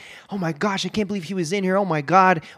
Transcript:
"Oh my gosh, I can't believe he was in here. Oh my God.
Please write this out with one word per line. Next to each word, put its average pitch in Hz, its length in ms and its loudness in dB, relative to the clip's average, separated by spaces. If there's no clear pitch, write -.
"Oh 202 80 -8
my 165 140 -2
gosh, 190 320 -4
I 185 40 -6
can't 208 200 -4
believe 196 160 -6
he 175 100 -8
was 175 180 -4
in 202 120 -2
here. 185 120 2
Oh 202 80 2
my 160 180 -2
God. 180 400 4